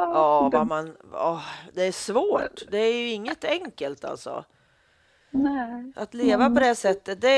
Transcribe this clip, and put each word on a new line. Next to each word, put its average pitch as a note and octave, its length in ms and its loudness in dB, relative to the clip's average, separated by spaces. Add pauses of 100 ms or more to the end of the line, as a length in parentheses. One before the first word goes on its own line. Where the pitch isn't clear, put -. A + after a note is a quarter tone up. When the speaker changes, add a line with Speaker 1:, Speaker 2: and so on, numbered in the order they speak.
(160)
Speaker 1:
Ja, D4+ 380 6
Speaker 2:
det - 60 4
Speaker 1:
vad - 80 2
man, D#3+ 300 -6 (160)
åh, E3 300 -2 (320)
det F3+ 80 -2
är F#3 100 0
svårt. - 760 -2
Det G3+ 80 -2
är A3+ 140 2 (100)
ju A#3+ 60 -4
inget A3+ 360 -8
enkelt, B3 600 -6
alltså. C3 400 -10 (840)
Speaker 2:
Nej. C4 680 -4
Speaker 1:
Att - 180 -10
leva A#3+ 300 4
Speaker 2:
Mm. A#3+ 100 4
Speaker 1:
på A#3+ 60 4
det B3 140 4
sättet. G3 460 -2
Det A#3+ 180 4